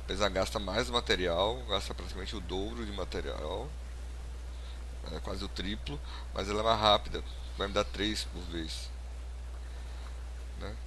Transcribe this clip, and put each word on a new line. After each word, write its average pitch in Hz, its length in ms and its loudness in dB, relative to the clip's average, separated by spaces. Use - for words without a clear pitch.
Apesar, 101 240 2
gasta 95 320 4
mais 101 300 2
material, 104 800 4
gasta 101 240 0
praticamente 92 420 -4
o 98 60 -4
dobro 101 440 -2
de 104 60 -4
material, 90 800 -2
é 78 80 -4
quase 98 240 -4
o - 20 -4
triplo, 107 500 -4
mas 98 160 -2
ela 104 100 2
é 110 40 2
mais 113 180 6
rápida, - 420 8
vai 98 120 2
me 98 40 -4
dar 101 120 6
três 104 400 0
por 87 160 -6
vez, 82 380 -4
né? 101 160 -4